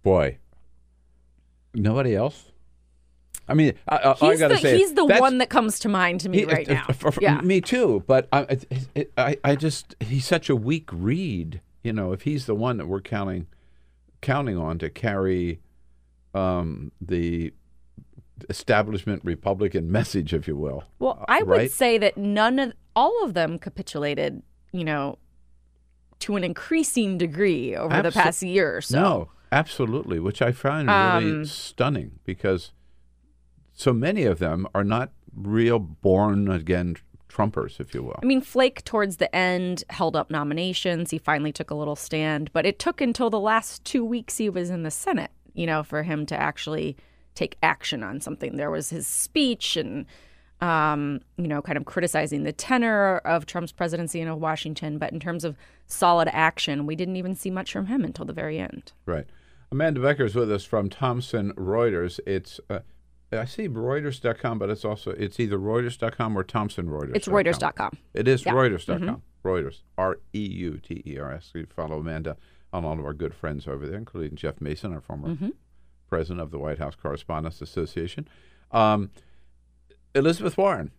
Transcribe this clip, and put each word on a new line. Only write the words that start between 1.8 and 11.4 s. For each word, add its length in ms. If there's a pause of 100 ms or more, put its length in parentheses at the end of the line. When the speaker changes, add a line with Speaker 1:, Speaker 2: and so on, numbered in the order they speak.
Speaker 1:
else? 300 (1000)
I 60
mean, 200 (140)
I, 100
I, 140
I 40 (160)
Speaker 2:
He's 80
Speaker 1:
gotta 160
Speaker 2:
the, 60
Speaker 1:
say, 160
Speaker 2:
he's 160
the 120
Speaker 1:
that's 140
Speaker 2:
one 200
that 100
comes 300
to 100
mind 320
to 80
me 100
Speaker 1:
he, 60
Speaker 2:
right 220
Speaker 1:
it, 60
Speaker 2:
now. 200
Speaker 1:
for, 180
for 100
Speaker 2:
Yeah. 200
Speaker 1:
me 180
too, 480
but 240
I, 120
it, 520
it, 220
I, 260
I 120
just, 440
he's 260
such 240
a 60
weak 380
reed. 680 (240)